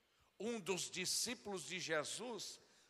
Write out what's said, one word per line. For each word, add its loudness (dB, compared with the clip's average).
Um 0
dos 0
discípulos 0
de -4
Jesus 0